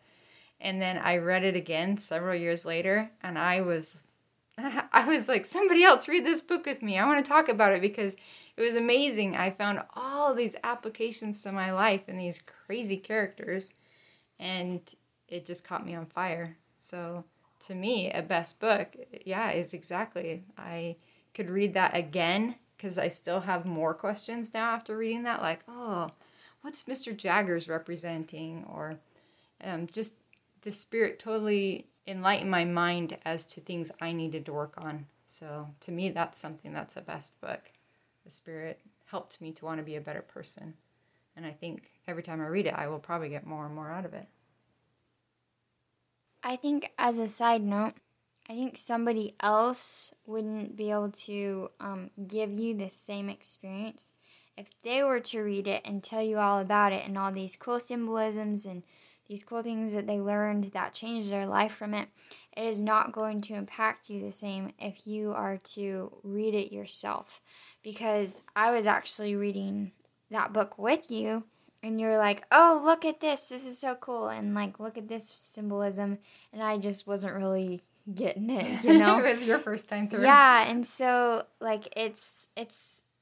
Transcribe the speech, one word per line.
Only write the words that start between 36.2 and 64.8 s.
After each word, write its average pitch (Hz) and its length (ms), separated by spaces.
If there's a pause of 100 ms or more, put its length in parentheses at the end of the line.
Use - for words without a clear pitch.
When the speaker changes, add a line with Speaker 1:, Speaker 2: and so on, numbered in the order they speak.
Speaker 1:
something 156 340
that's - 240
a - 60
best - 380
book. - 300 (540)
The - 60
Spirit 160 500 (260)
helped - 340
me 160 120
to 156 120
wanna 160 180
be 151 140
a 147 40
better 151 220
person. - 560 (580)
And 160 80
I 151 80
think 160 400 (140)
every 170 160
time 160 180
I 151 60
read 180 200
it, - 80
I 151 140
will 151 100
probably 165 300
get 147 180
more 156 200
and 151 80
more 156 160
out 180 160
of - 80
it. - 140 (2250)
Speaker 2:
I 254 140
think 285 420
as 240 200
a 226 80
side 233 360
note, 208 320 (540)
I 226 60
think 247 220
somebody 233 640
else 214 760 (120)
wouldn't 214 480
be 208 160
able 208 200
to, 202 680
um, 196 320 (160)
give 208 320
you 226 160
the 202 140
same 202 400
experience 202 840 (420)
if 202 120 (140)
they 247 200
were 262 180
to 233 220
read 202 240
it 196 180
and 202 180
tell 220 200
you 214 160
all 202 200
about 202 340
it 196 140
and 196 100
all 196 140
these 190 260
cool 240 220
symbolisms 220 880
and 180 160 (460)
these 202 160
cool 233 180
things 220 320
that 208 120
they 208 120
learned 208 540
that - 200
changed 220 380
their 196 160
life 208 260
from 208 220
it. 208 140 (480)
It 220 80
is 214 180
not 214 300
going 214 300
to 214 120
impact 214 560
you 202 100
the 196 120
same 196 460
if 208 280